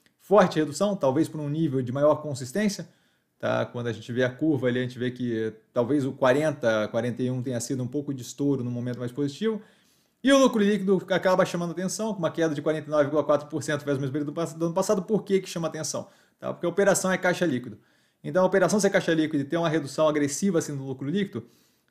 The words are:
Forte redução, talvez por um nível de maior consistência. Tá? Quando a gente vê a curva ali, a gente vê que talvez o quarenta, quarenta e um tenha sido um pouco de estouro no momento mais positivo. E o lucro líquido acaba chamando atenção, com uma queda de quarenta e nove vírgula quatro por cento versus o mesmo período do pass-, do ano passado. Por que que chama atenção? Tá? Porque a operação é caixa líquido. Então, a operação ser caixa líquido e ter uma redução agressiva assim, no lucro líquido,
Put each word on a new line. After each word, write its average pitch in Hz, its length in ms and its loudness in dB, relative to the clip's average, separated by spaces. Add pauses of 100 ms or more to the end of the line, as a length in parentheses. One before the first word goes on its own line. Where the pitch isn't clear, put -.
(200)
Forte 190 400 4
redução, 190 380 0
talvez 160 320 2
por 156 100 -10
um 147 80 -6
nível 143 340 0
de 123 120 -4
maior 147 220 4
consistência. 151 720 -4 (500)
Tá? 117 280 -2
Quando 120 220 -6
a 117 40 -2
gente 104 220 -8
vê 123 100 2
a 123 60 2
curva 127 380 0
ali, 123 120 0
a - 20 -2
gente 123 160 -6
vê 123 140 -2
que 113 420 -4 (200)
talvez 127 320 0
o 131 80 -4
quarenta, 127 720 2
quarenta 117 340 -4
e 127 80 0
um 127 140 -4
tenha 123 160 -4
sido 127 240 -4
um 120 40 -6
pouco 143 260 -6
de 127 80 -10
estouro 139 420 -2
no 123 80 -4
momento 120 260 -6
mais 120 140 -8
positivo. 202 500 -4 (640)
E 262 80 6
o 277 80 8
lucro 247 240 4
líquido 196 480 2
acaba 185 340 4
chamando 170 260 -4
atenção, 185 420 -4
com 196 60 -10
uma 156 120 -2
queda 160 240 0
de 147 60 -6
quarenta 156 260 -2
e - 20 -12
nove 151 140 4
vírgula 143 220 0
quatro 147 240 0
por 156 120 -6
cento 143 220 -4
versus 143 140 -2
o 135 40 -4
mesmo 135 120 -4
período 147 180 -4
do - 20 -8
pass-, 156 200 -4
do 165 120 -4
ano 170 80 -2
passado. 190 300 0
Por 202 180 0
que 190 200 0
que - 80 -12
chama 165 180 -6
atenção? 151 400 -8 (320)
Tá? 131 140 -6
Porque - 120 -8
a 175 40 0
operação 185 420 2
é 185 60 0
caixa 180 280 0
líquido. 123 320 -2 (460)
Então, 151 180 0
a 185 60 6
operação 185 320 4
ser 196 100 4
caixa 180 240 2
líquido 156 300 0
e - 20 -10
ter 165 120 -2
uma 170 120 0
redução 156 380 0
agressiva 151 520 2
assim, 147 120 -4
no 135 160 -8
lucro 135 220 -8
líquido, 165 360 -4 (460)